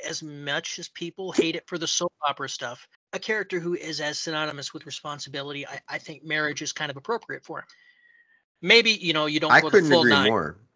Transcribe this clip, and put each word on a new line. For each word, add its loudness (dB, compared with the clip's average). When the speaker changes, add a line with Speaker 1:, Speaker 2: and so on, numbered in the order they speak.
Speaker 1:
as -8
much -6
as -12
people -10
hate 2
it -14
for -6
the -6
soap -2
opera -2
stuff, -10
a -8
character -4
who -4
is -8
as -4
synonymous -6
with -14
responsibility, -10
I, -14
I -8
think -16
marriage -2
is -6
kind -6
of -10
appropriate -8
for -12
him. -12
Maybe, 6
you -2
know, 2
you 0
don't 2
Speaker 2:
I 10
Speaker 1:
go 4
the -2
Speaker 2:
couldn't 8
Speaker 1:
full 8
Speaker 2:
agree 6
Speaker 1:
nine. 6
Speaker 2:
more. 0